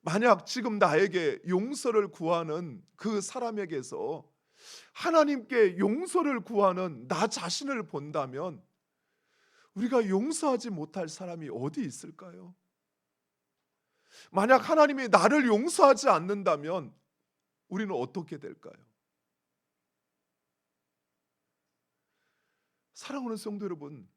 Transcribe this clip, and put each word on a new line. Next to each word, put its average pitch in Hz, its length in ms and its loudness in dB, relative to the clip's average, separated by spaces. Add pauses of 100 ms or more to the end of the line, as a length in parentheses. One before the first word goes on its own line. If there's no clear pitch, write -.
만약 196 460 2
지금 220 320 -4
나에게 170 680 2
용서를 214 600 0
구하는 160 760 -4 (120)
그 208 260 -4
사람에게서 160 1040 -8 (680)
하나님께 262 840 2
용서를 277 640 0
구하는 180 680 0
나 165 200 0
자신을 233 560 -6
본다면 147 800 -8 (1120)
우리가 233 340 0
용서하지 247 600 -2
못할 160 380 -8
사람이 165 440 -12
어디 147 320 -6
있을까요? 170 720 -14 (1800)
만약 247 380 4
하나님이 285 380 4
나를 247 400 6
용서하지 269 640 6
않는다면 175 840 -2 (720)
우리는 196 280 -6
어떻게 143 420 -6
될까요? - 360 -16 (4000)
사랑하는 247 440 -8
성도 208 280 -10
여러분 147 520 -12